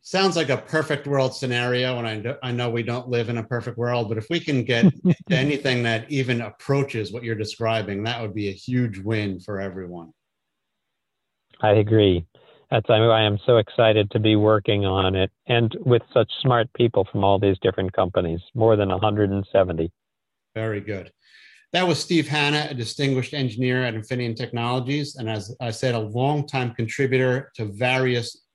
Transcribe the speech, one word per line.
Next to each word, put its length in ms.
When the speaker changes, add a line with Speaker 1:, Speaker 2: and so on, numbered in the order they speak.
Speaker 1:
Sounds 360
like 140
a 80
perfect 480
world 280
scenario, 640
and 300
I, 140
I 100
know 160
we 140
don't 260
live 220
in 80
a 40
perfect 360
world, 320
but 80
if 100
we 100
can 240
get 220
Speaker 2:
<laughs> 260
Speaker 1:
to 60
anything 480
that 260
even 320
approaches 680
what 140
you're 100
describing, 680
that 160
would 140
be 140
a 40
huge 460
win 420
for 200
everyone. 520
Speaker 2:
I 100
agree. 540
That's, 200
I, 60
I 260
am 240
so 120
excited 520
to 80
be 180
working 480
on 300
it 160
and 280
with 180
such 180
smart 320
people 360
from 120
all 160
these 240
different 300
companies, 480
more 200
than 160
a 80
hundred 320
and 220
seventy. 400
Speaker 1:
Very 240
good. 320
That 140
was 140
Steve 260
Hanna, 440
a 40
distinguished 580
engineer 520
at 100
Infineon 400
Technologies. 840
And 140
as 300
I 100
said, 240
a 60
longtime 720
contributor 800
to 120
various 800